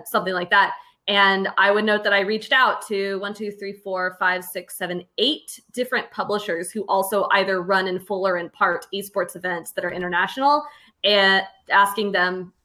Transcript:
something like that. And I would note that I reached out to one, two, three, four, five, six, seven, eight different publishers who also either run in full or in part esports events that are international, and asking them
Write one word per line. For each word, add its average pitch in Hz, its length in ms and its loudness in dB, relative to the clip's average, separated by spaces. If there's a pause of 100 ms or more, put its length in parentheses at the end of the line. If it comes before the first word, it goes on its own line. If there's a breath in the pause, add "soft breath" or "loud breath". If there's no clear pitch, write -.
something 185 300 -2
like 175 160 -4
that. 196 240 4 (340 loud breath)
And 196 400 4 (100)
I 196 140 6
would 214 120 2
note 208 200 2
that 202 80 2
I 196 80 4
reached 214 320 -2
out 254 340 2
to 196 320 -4
one, 202 160 -8
two, 208 160 -8
three, 202 220 -12
four, 185 480 -6
five, 180 240 0
six, - 320 -12
seven, 180 280 -6 (140)
eight 294 400 -2 (140)
different 247 400 -4
publishers 190 580 -4
who 214 120 -6
also 190 500 0
either 190 300 2
run 190 260 0
in 180 100 -2
full 190 300 -4
or 180 80 0
in 170 140 -6
part 175 440 -2
esports 196 400 -6
events 175 380 -6
that 180 120 -6
are 175 60 -2
international, 190 720 0 (400 loud breath)
and 190 400 4 (280)
asking 202 420 2
them 180 400 0 (120)